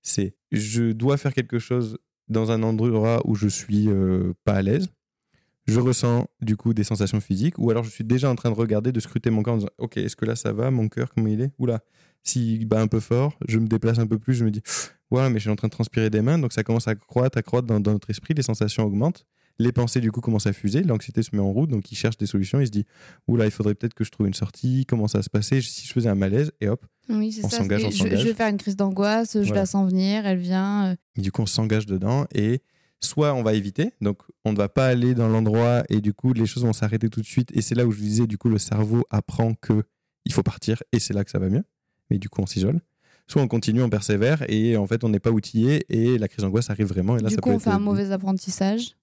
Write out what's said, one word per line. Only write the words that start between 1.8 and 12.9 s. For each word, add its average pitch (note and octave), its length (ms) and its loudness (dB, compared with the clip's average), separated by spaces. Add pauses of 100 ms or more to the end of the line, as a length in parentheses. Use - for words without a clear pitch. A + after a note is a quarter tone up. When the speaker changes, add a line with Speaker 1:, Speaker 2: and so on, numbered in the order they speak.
Speaker 1:
dans A2 240 0
un A2 120 0
endroit A2+ 640 2
où A2 100 0
je G#2 120 0
suis, G#2 400 0
euh, F#2 460 2 (120)
pas G#2 80 2
à G2 100 2
l'aise, C#3+ 240 0 (800)
je A2+ 120 2
ressens B2 480 2 (140)
du G#2+ 160 0
coup A#2 160 -2
des G#2+ 100 0
sensations G2+ 380 0
physiques, G#2 360 -2
ou A#2 140 0
alors A2+ 120 0
je A2 60 -8
suis - 140 -10
déjà B2+ 260 2
en B2 60 2
train A#2+ 160 -2
de G#2 40 0
regarder, A2 360 0
de A2+ 80 -2
scruter - 320 -2
mon G#2+ 120 2
corps A#2 120 0
en - 20 0
disant, G2+ 200 -2
ok, A#2+ 200 -8
est-ce G2+ 180 -4
que A2 100 -4
là A#2 100 -2
ça A2+ 180 -4
va, A#2 180 -2
mon A2 180 0
cœur, - 240 -6
comment A2+ 140 2
il G#2+ 140 0
est ? C#3 160 -2
Oula, A#2+ 240 -2 (420)
s'il A2+ 440 -2
bat A2 140 2
un A2 60 2
peu A2 120 0